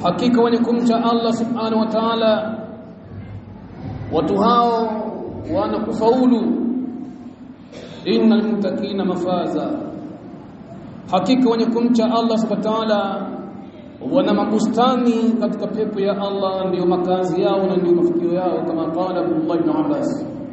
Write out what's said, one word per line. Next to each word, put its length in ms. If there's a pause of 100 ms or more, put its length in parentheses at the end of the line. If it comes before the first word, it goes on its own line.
Hakika 380
wenye 160
kumcha 460
Allah 300
subhanahu 460
wa 80
ta'ala, 460 (1800)
watu 240
hao 520 (680)
wanakufaulu. 880 (1600)
Innal 380
muttaqina 600
mafaza, 640 (1400)
hakika 380
wenye 160
kumcha 400
Allah 320
subhanahu 280
wa 60
ta'ala 300 (1080)
wana 220
mabustani 1080
katika 260
pepo 320
ya 120 (100)
Allah, 460
ndiyo 180
makazi 560
yao 260
na 80
ndiyo 200
mafikio 380
yao, 340
kama 240
qala 280
Abdullah 400
ibn 100
Abbas 560 (260)